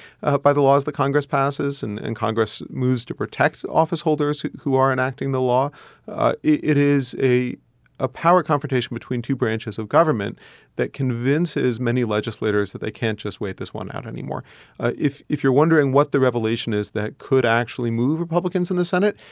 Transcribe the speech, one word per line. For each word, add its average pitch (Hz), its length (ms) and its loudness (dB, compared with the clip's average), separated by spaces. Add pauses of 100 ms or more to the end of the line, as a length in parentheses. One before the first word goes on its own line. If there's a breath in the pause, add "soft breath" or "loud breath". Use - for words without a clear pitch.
(240 loud breath)
uh, 139 160 2
by 143 140 4
the 147 80 2
laws 139 240 6
that 147 80 -4
Congress 139 340 0
passes, 143 560 -2
and, 107 160 -6
and 110 160 -6
Congress 110 540 -2
moves 127 360 0
to - 80 -8
protect - 520 -2
office 160 360 0
holders 151 400 0
who, 147 80 -4 (120)
who 135 140 0
are 135 160 4
enacting 135 400 -2
the 135 100 0
law. 127 280 2 (380 loud breath)
Uh, 123 340 0
it, 151 220 2
it 147 140 2
is 143 420 2
a, 127 360 2 (440)
a 127 80 -2
power 170 360 2
confrontation 131 500 -2
between 120 280 -6
two 135 140 -2
branches 113 420 -2
of 110 100 -6
government 127 500 2 (380 loud breath)
that - 160 -2
convinces 127 880 0
many 123 240 0
legislators 107 680 -2
that 104 100 -12
they 107 100 -6
can't 110 280 -4
just - 200 -8
wait 95 180 -6
this - 160 -10
one 98 200 -8
out 113 140 -10
anymore. - 360 -8 (360 loud breath)
Uh, 120 180 0
if, - 320 -2
if 151 140 -4
you're 135 100 4
wondering 147 400 4
what 143 180 4
the 143 80 2
revelation 117 540 0
is 104 180 -2
that 107 280 -6
could 131 260 2
actually 117 460 0
move 131 280 0
Republicans 175 520 -2
in 180 60 -2
the 180 60 2
Senate, 185 360 0 (120 loud breath)